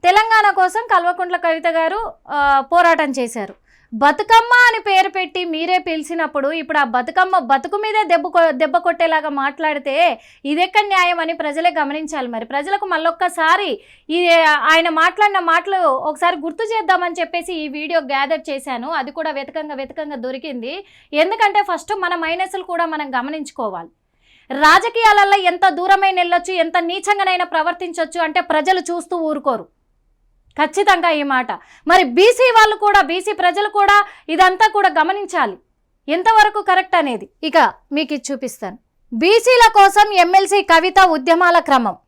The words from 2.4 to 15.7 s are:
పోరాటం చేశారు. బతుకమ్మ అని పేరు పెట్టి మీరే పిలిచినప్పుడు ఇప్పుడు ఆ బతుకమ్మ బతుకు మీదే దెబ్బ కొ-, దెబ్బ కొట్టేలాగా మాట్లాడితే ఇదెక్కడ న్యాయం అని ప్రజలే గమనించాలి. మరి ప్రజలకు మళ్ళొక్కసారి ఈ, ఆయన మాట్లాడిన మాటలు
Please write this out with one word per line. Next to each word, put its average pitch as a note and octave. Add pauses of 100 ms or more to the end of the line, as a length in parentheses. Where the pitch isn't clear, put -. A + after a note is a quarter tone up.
పోరాటం D#4+
చేశారు. A#3 (380)
బతుకమ్మ G#4
అని A#4+
పేరు G4
పెట్టి F#4
మీరే E4+
పిలిచినప్పుడు D#4
ఇప్పుడు D#4+
ఆ C#4+
బతుకమ్మ D#4+
బతుకు C4+
మీదే G#4+
దెబ్బ E4+
కొ-, E4
దెబ్బ C#4
కొట్టేలాగా E4
మాట్లాడితే C#4+ (260)
ఇదెక్కడ F4+
న్యాయం F4+
అని E4
ప్రజలే D#4+
గమనించాలి. D4
మరి A3+
ప్రజలకు F4+
మళ్ళొక్కసారి E4+ (280)
ఈ, F4 (420)
ఆయన E4
మాట్లాడిన F#4
మాటలు E4+